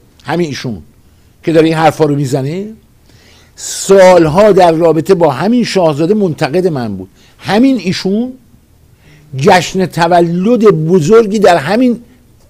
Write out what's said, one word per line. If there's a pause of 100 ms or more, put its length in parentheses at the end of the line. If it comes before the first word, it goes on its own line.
(240)
همین
ایشون (600)
که
داره
این
حرفا
رو
می‌زنه، (920)
سالها
در
رابطه
با
همین
شاهزاده
منتقد
من
بود. (300)
همین
ایشون (1040)
جشن
تولد
بزرگی
در
همین (500)